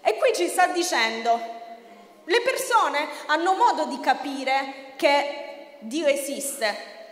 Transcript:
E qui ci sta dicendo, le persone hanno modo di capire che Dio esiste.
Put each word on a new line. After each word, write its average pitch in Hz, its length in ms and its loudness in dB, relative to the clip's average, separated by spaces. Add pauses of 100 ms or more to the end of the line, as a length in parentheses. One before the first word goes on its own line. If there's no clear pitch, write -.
E 427 160 0
qui 508 180 4
ci 349 140 0
sta 359 200 2
dicendo, 233 680 0 (880)
le 415 160 4
persone 349 680 0 (180)
hanno 381 280 4
modo 339 320 4
di 254 140 -6
capire 269 960 -2
che 285 840 0
Dio 277 260 -4
esiste. 220 920 -2 (160)